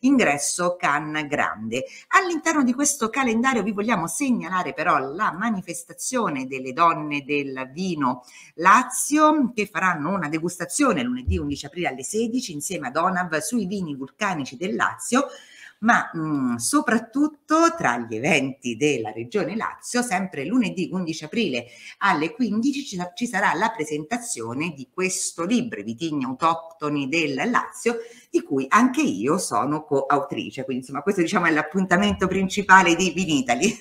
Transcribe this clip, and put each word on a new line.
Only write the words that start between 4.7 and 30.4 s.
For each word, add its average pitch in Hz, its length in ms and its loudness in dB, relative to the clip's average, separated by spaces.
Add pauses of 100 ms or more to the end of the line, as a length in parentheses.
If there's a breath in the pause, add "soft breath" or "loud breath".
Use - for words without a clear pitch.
però 156 240 2
la 156 340 -2
manifestazione 175 1120 -4
delle 131 280 -8
donne 151 500 2
del 135 480 -4
vino 151 500 -2 (340 loud breath)
Lazio, 269 960 4
che 208 120 -2
faranno 170 460 -2
una 175 160 -2
degustazione 170 760 0
lunedì 127 360 -2
undici 143 260 -6
aprile 143 240 -4
alle 127 160 -8
sedici 226 480 -2
insieme 147 360 -6
ad 135 80 -6
onav 175 420 0
sui 214 280 -2
vini 180 300 -4
vulcanici 147 640 -6
del 196 160 -4
Lazio, 233 540 0 (500 loud breath)
ma, 208 380 2
mm, 143 400 0
soprattutto 294 1200 2
tra 120 220 0
gli 113 180 -6
eventi 131 600 0
della 120 360 0
regione 123 440 -4
Lazio, 220 440 -4
sempre 185 460 -2
lunedì 185 440 0
undici 160 340 -4
aprile 143 420 -2 (320 loud breath)
alle 170 340 2
quindici 247 500 0
ci - 140 -10
sa-, 180 180 -6
ci 240 120 -6
sarà 190 260 0
la 190 160 0
presentazione 151 1040 -6
di 135 160 -14
questo 185 540 -4
libro, 214 360 0
I - 20 -8
vitigni 135 420 -4
autoctoni 147 840 -2
del 156 260 0 (160)
Lazio, - 480 -2 (320 loud breath)
di 339 100 2
cui 135 280 -2
anche 254 340 4
io 131 340 0
sono 147 480 -2
coautrice. 139 800 0